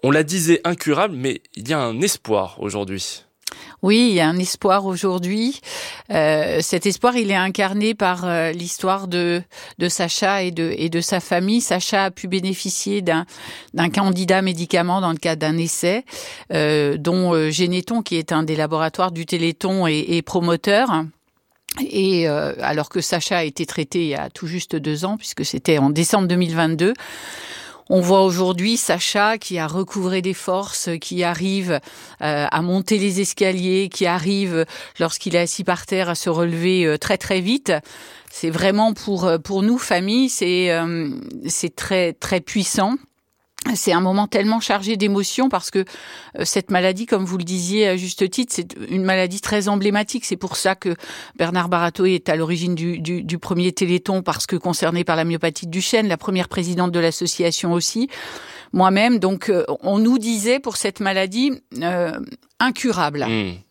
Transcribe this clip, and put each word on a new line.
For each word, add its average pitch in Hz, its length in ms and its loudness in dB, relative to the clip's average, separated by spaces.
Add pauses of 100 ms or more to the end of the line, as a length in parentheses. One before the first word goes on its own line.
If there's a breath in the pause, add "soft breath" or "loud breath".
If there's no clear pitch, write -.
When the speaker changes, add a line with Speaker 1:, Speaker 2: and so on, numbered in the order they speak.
Speaker 1:
On 131 80 4
la 151 120 4
disait 165 420 2
incurable, 170 520 0
mais 127 240 -4 (140)
il 107 120 -12
y 139 60 -2
a 156 60 0
un 117 240 -2
espoir 104 580 0
aujourd'hui. 98 640 -6 (560 loud breath)
Speaker 2:
Oui, 220 300 6
il 196 40 2
y 175 60 4
a 156 80 4
un 175 100 0
espoir 190 460 2
aujourd'hui. 190 760 -2 (480 loud breath)
Euh, 156 500 0
cet 165 240 -2
espoir, 247 320 0
il 220 140 0
est 196 60 2
incarné 196 580 0
par, 180 320 -2
euh, 165 260 0
l'histoire 185 560 -2
de, 175 340 0 (360 loud breath)
de 175 100 0
Sacha 190 540 0
et 180 80 -2
de, 165 260 -2
et 165 140 -2
de 170 100 0
sa 180 200 0
famille. 190 420 2
Sacha 196 420 0
a 190 60 0
pu 185 180 -12
bénéficier 190 720 -2
d'un, 170 240 2 (480 loud breath)
d'un 165 160 2
candidat 190 540 2
médicament 175 580 0
dans 170 120 0
le 160 60 -4
cadre 160 220 -2
d'un 156 160 0
essai, 175 480 0 (480 loud breath)
euh, 151 460 2
dont, 175 340 2
euh, 156 160 4
Généton, 180 540 0
qui 170 140 -4
est 160 140 -4
un 160 120 2
des 156 140 0
laboratoires 160 540 0
du 165 140 -6
Téléthon, 175 640 0
est, 151 140 2
est 170 220 0
promoteur. 175 840 2 (760)
Et, 190 480 2
euh, 147 320 0
alors 147 300 -2
que 180 100 -2
Sacha 175 380 0
a 165 60 2
été 147 200 -4
traité 160 380 -2
il 160 60 0
y 139 60 -2
a - 140 -4
tout - 180 -12
juste 165 300 -4
deux 151 300 -2
ans, 202 100 -2
puisque - 300 -6
c'était - 320 2
en 139 100 6
décembre 170 400 4
deux 180 80 4
mille 170 180 2
vingt-deux, 165 380 2 (1000 loud breath)
on 185 80 6
voit 190 220 6
aujourd'hui 185 540 2
Sacha 208 600 2
qui 180 220 -6
a 160 80 -2
recouvré 185 560 -2
des 185 100 0
forces, 190 580 -4 (100)
qui 180 240 -2
arrive, 175 560 0 (420 loud breath)
euh, 147 260 0
à 156 140 0
monter 185 360 2
les 190 220 0
escaliers, 185 680 0
qui 185 180 -2
arrive, 180 580 0 (360 loud breath)
lorsqu'il 165 340 -2
est 175 60 6
assis 175 240 -2
par 175 220 -2
terre, 190 220 0
à 170 60 -2
se - 160 -4
relever, 170 560 2
euh, 151 120 2
très, 190 200 0
très 190 220 0
vite. 214 320 0 (580 loud breath)
C'est - 200 -4
vraiment 196 440 2
pour, 190 300 -2
euh, 170 140 4
pour 190 260 -2
nous, 233 120 4
famille, 220 520 2
c'est, 180 420 0
euh, 165 400 -2 (380)
c'est 175 260 -4
très, 180 380 0
très - 280 -2
puissant. 202 540 0 (800)
C'est 190 180 2
un 170 80 4
moment 190 260 2
tellement 220 320 2
chargé 208 380 0
d'émotions 202 540 2
parce 180 200 -4
que, 190 100 0 (580 loud breath)
euh, - 80 -2
cette - 240 -2
maladie, 185 340 2
comme 190 220 0
vous 180 100 -4
le 180 80 -2
disiez 185 440 0
à 185 100 2
juste 185 320 -2
titre, 247 260 -2
c'est 175 180 -6 (140)
une 185 160 0
maladie 185 380 0
très 208 260 0
emblématique. 208 560 0
C'est 180 140 -4
pour - 180 -8
ça 190 180 2
que 180 200 -2 (420 loud breath)
Bernard 175 320 0
Barato 175 380 2
est 185 240 2
à 160 60 2
l'origine 170 380 0
du, 165 260 -4
du, 165 220 -4
du 165 160 -4
premier 175 340 0
Téléthon, 180 500 0
parce - 240 -2
que 185 100 -2
concerné 170 480 0
par 165 100 2
la 160 120 2
myopathie 165 400 -2
de 165 60 -10
Duchenne, 214 360 2
la 170 80 2
première 185 320 -2
présidente 180 420 -2
de 170 100 0
l'association 170 760 0
aussi, 226 340 -2 (640 loud breath)
moi-même. 196 460 4
Donc, 190 320 0
euh, 180 160 4 (160)
on 196 160 2
nous 233 180 6
disait 226 420 0
pour 262 200 -6
cette - 220 -4
maladie, 196 520 0 (300)
euh, 175 360 -2 (420)
incurable. 175 680 0
Speaker 1:
Hmm. 107 240 0 (180)